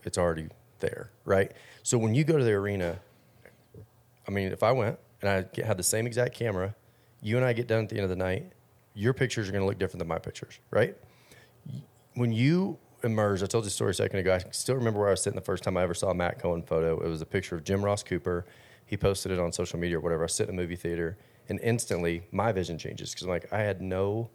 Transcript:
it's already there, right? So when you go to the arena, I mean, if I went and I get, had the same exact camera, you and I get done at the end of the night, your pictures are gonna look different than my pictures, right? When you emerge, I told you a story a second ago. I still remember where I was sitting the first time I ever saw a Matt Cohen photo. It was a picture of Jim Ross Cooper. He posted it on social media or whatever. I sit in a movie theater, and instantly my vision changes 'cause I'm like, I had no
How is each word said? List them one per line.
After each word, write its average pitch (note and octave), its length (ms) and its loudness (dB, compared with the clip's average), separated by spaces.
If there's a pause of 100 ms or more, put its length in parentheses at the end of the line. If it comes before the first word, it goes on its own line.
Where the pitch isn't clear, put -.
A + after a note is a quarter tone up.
it's F2 140 -6
already D#2+ 300 2 (320)
there, - 300 -6 (140)
right? G2 280 4 (320)
So B2 140 4
when A2 180 2
you D3+ 80 6
go D#3+ 120 4
to C3 80 4
the A2+ 80 4
arena, G2 460 0 (1300)
I - 60 -6
mean, G2 200 0
if - 120 -6
I A2+ 80 6
went A2+ 260 0 (240)
and G2+ 80 2
I F#2+ 120 2
get, - 240 -6
had G#2+ 100 2
the F2+ 80 -4
same A2 220 0
exact A#2+ 280 0
camera, G2+ 400 -2 (480)
you A2 140 0
and B2+ 100 4
I B2 60 4
get A#2 160 -2
done A2 160 2
at G2+ 40 -6
the A2+ 80 -6
end G2+ 80 0
of F#2 60 0
the F#2 60 -2
night, F#2 360 -2 (420)
your G#2+ 200 2
pictures A#2 340 -2
are F#2+ 40 -4
gonna G2 140 2
look G2 120 0
different F2+ 220 -2
than E2 80 -4
my E2 100 0
pictures, - 400 -12 (140)
right? - 240 4 (1160)
When A#2+ 180 2
you D3+ 460 4 (260)
emerge, G#2 380 2
I G2 40 0
told A2 180 2
you G#2 40 -6
a - 20 -4
story G#2+ 220 0
a - 20 -2
second G2+ 240 0
ago. F#2 160 4
I F2+ 160 0
still - 240 -2
remember A2+ 240 0
where G2+ 100 4
I G2 40 8
was F#2 100 2
sitting G2+ 140 -2
the - 80 -6
first F#2 180 -2
time F#2 140 0
I F2+ 80 4
ever E2+ 100 0
saw G2 160 0
a F2+ 40 2
Matt F2 260 0
Cohen E2+ 220 0
photo. E2 380 0
It E2+ 80 -2
was D#2+ 140 -4
a - 40 -10
picture F#2 280 -4
of D#2+ 100 -6
Jim G2 200 0
Ross G2+ 180 0
Cooper. F2 420 -2 (400)
He G#2 120 -6
posted G2 340 0
it F#2 80 0
on F2 140 0
social F2 260 -4
media E2+ 200 0
or - 20 -6
whatever. E2+ 240 0
I - 20 0
sit G#2+ 220 -2
in F#2+ 60 -6
a - 60 -4
movie F2 160 -4
theater, E2+ 400 -4 (320)
and G2 120 -4
instantly F2 600 0 (100)
my G2+ 200 2
vision E2+ 240 -2
changes - 380 -10
'cause - 80 -12
I'm F2+ 80 -6
like, E2+ 220 -4
I G#2 80 0
had G2 200 -2
no G2 540 -2